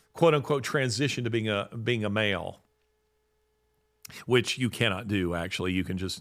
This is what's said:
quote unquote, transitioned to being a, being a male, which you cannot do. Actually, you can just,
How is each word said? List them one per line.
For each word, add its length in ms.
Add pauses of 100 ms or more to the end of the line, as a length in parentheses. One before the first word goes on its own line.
(120)
quote 220
unquote, 280
transitioned 640
to 60
being 180
a, 220 (120)
being 220
a 60
male, 500 (1700)
which 320
you 100
cannot 400
do. 260
Actually, 380
you 120
can 120
just, 240